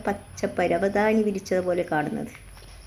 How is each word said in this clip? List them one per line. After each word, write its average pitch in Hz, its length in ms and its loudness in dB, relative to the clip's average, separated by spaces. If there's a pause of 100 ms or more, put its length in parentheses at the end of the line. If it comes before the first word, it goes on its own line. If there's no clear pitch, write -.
പച്ച - 480 -4
പരവതാനി 196 720 4
വിരിച്ചതുപോലെ 185 600 0
കാണുന്നത്. 151 480 -2 (540)